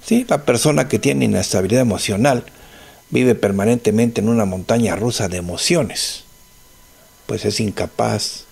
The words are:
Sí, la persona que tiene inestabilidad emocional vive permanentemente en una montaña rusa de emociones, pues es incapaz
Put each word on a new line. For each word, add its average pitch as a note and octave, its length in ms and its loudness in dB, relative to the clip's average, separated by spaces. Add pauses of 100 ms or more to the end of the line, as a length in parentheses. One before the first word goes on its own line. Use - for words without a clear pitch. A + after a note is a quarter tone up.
Sí, A#3+ 220 2
la - 160 0
persona C#3 420 2
que A2+ 140 0
tiene C3+ 240 0
inestabilidad G2+ 580 0
emocional A#2+ 600 0 (680)
vive B2 240 4
permanentemente A2 840 2
en G#2 80 0
una A#2 160 2
montaña F#2+ 500 0
rusa A2 340 -2
de F2+ 100 -6
emociones, - 840 -4 (1040)
pues G#2 200 -8
es G#2 120 -4
incapaz G#2+ 920 -4